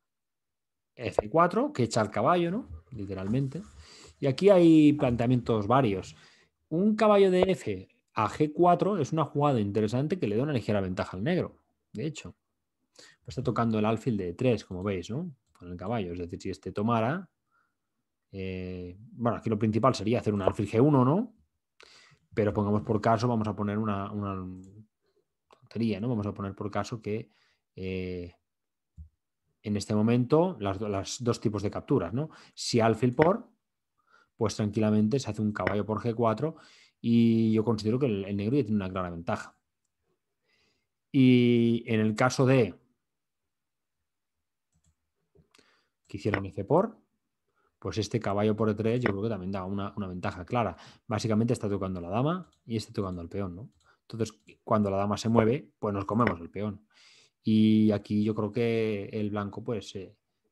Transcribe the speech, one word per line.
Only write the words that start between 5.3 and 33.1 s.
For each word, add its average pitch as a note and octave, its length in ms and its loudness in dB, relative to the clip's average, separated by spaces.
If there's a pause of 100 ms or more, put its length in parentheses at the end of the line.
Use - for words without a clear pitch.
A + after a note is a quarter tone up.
varios. A2 500 2 (540)
Un G#3 260 2
caballo G#3 340 6
de F3+ 120 4
F A#2+ 460 -2 (260)
a G#2+ 160 2
G D3+ 220 0
cuatro F3 460 4
es C#3 140 -2
una D#3 140 0
jugada C#3+ 340 2
interesante A2 580 -2
que C3 80 -4
le G2+ 100 -2
da B2 80 0
una D3+ 100 -4
ligera G#2+ 260 0
ventaja F#2 360 -6
al F#2 60 -6
negro, D3 380 -4 (320)
de C3+ 140 -8
hecho. - 280 -12 (640)
Pues - 400 -18
está C3 60 -6
tocando A2+ 360 0
el G#2+ 60 2
alfil A2 320 0
de F#2 140 -4
E - 20 -8
tres, A#2+ 320 0
como F2+ 180 -10
veis, F#2+ 280 -4
¿no? D#3+ 200 -6 (220)
Con F2 180 -18
el F2+ 60 -10
caballo. F#2 380 -6
Es F2+ 40 -10
decir, F2+ 220 -10
si G2 100 -8
este F#2 220 -10
tomara, A2+ 560 0 (1040)
eh, F#2 640 -10 (160)
bueno, A#2 240 -2
aquí A2 140 -6
lo G#2+ 80 0
principal A2+ 360 2
sería A2 240 -2
hacer G#2 160 -2
un G2+ 80 -2
alfil F#2+ 260 -2
G A2+ 120 2
uno, C#3 240 6
¿no? F3 300 0 (960)
Pero G#2 200 0
pongamos G#2 300 0
por G#2+ 180 -2
caso, A2+ 280 2
vamos A2 180 0
a G#2 80 -4
poner G#2 240 -4
una, G2+ 320 -4
una G2 340 -6 (1040)
tontería, G#2+ 520 -4
¿no? A#2+ 80 -4
Vamos G#2 180 -2
a G2+ 80 -6
poner G2 180 -8
por G2 160 -10
caso G#2 320 -6
que, A2 300 -8 (460)
eh, F#2 580 -8 (1300)
en G#2 140 -4
este G2+ 180 -4
momento, B2 640 2
las G2 220 -4
do-, G#2+ 80 -6
las G2 340 -6
dos A#2 180 -2
tipos G2+ 220 -4
de G2+ 80 -2
capturas, F#2 420 -2
¿no? D3 180 -6 (220)
Si - 280 -2
alfil A2+ 340 2